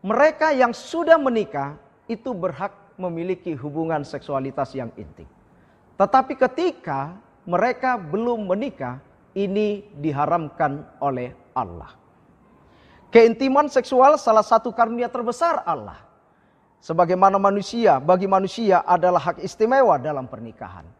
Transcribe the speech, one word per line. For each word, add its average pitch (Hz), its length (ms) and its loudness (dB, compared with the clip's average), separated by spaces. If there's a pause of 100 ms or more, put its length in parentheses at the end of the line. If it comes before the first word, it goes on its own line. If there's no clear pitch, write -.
Mereka 302 480 2
yang 247 240 2
sudah 330 400 2
menikah 208 640 -2 (320)
itu 233 240 -6
berhak 175 400 -6 (240)
memiliki 180 560 -6
hubungan 147 480 -4
seksualitas 135 720 -6
yang 120 240 -8
intim. 80 320 -18 (640)
Tetapi 262 400 2
ketika 180 800 -2 (260)
mereka 240 580 -2
belum 208 480 -4
menikah, 175 560 -6 (320)
ini 202 600 -4
diharamkan 147 920 -4 (160)
oleh 131 320 -4 (220)
Allah. 87 400 -10 (1120)
Keintiman 262 560 4
seksual 269 540 2
salah 220 240 2
satu 226 260 0
karunia 233 400 -2
terbesar 247 560 -4
Allah. 107 320 -6 (800)
Sebagaimana 185 640 2
manusia, 196 580 2
bagi 180 320 2
manusia 190 560 2
adalah 180 320 2
hak 165 240 -4
istimewa 220 560 2
dalam 135 320 -6
pernikahan. 95 560 -16 (140)